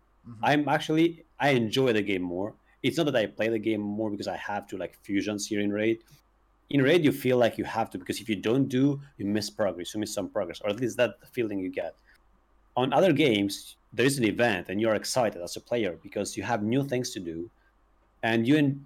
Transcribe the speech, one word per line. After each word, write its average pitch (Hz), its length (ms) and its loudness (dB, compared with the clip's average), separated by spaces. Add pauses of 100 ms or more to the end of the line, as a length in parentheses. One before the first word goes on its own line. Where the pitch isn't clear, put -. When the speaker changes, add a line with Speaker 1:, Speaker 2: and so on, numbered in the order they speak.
(280)
Speaker 1:
Mm-hmm. 113 160 -8
Speaker 2:
I'm 143 240 4
actually, 160 560 0 (140)
I 139 120 2
enjoy 123 420 2
the 107 100 2
game 98 200 -2
more. 92 320 -6 (280)
It's 135 140 0
not 160 100 2
that 135 80 0
I 110 120 2
play 110 220 -2
the 113 120 0
game 107 200 0
more 104 300 -4
because 101 160 -6
I 90 100 -6
have 101 320 -8
to, 101 80 -10
like, 87 260 -10
fusions 101 440 -2
here 104 140 -2
in 101 120 0
Raid. 110 280 0 (680)
In 143 120 2
Raid, 160 220 4
you 127 80 4
feel 127 260 2
like 113 180 4
you 101 80 -2
have 110 260 -2
to, 98 80 -8
because - 220 -6
if - 80 -12
you 107 60 0
don't 110 340 2
do, 139 320 2 (160)
you 101 80 -6
miss 104 240 0
progress, 90 460 -2
you 107 60 -4
miss 104 120 -4
some 95 160 -4
progress, 87 320 -4
or 104 100 -2
at 107 100 -4
least 110 160 -4
that's - 240 0
the - 60 -20
feeling 104 340 -4
you 92 100 -4
get. 87 240 -8 (840)
On 127 160 0
other 170 200 4
games, 110 640 0 (160)
there 113 120 2
is 139 140 2
an 117 60 2
event, 98 440 2
and 92 100 -4
you're 110 160 2
excited 101 460 0
as 87 160 -10
a - 40 -12
player 101 420 -2
because 98 340 -6
you 104 60 -4
have 113 200 -2
new 127 220 0
things 127 260 -4
to 104 100 -10
do, 82 280 -8 (760)
and 117 240 2
you, 139 400 4